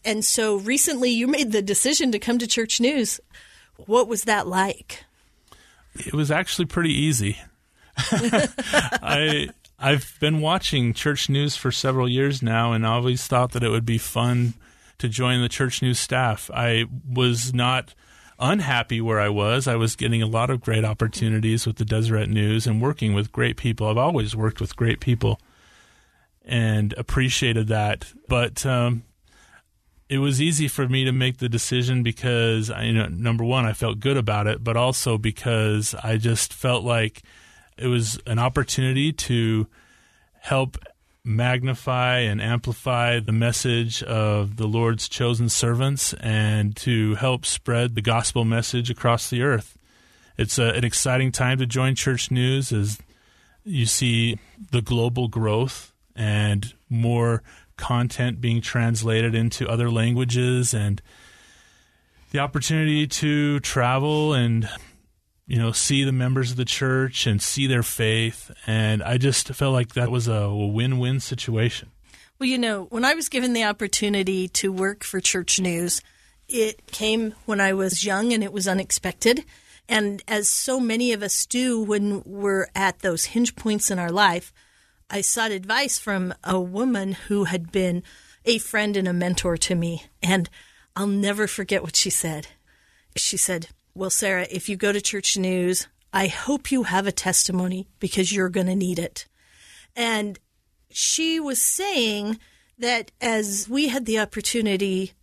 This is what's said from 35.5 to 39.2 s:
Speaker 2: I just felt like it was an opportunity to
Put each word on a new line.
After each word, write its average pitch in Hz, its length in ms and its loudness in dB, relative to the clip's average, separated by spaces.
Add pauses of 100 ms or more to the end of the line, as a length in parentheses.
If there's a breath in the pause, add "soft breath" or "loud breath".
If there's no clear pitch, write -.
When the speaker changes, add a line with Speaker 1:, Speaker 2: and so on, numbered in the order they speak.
Speaker 2:
I 110 140 0
just 113 340 0
felt 123 320 0
like 117 380 0 (560 loud breath)
it 127 80 -4
was 117 400 0
an 113 120 0
opportunity 131 760 0
to 113 540 0 (720 soft breath)